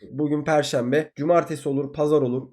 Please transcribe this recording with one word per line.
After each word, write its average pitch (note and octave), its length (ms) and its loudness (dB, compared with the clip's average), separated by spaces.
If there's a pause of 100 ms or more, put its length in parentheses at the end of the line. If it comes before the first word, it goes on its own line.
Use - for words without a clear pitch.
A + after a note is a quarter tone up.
(120)
Bugün D3 320 -2
Perşembe, C#3+ 720 0
cumartesi D#3+ 540 0
olur, C#3 240 -4
pazar D3+ 280 2
olur. B2+ 320 -2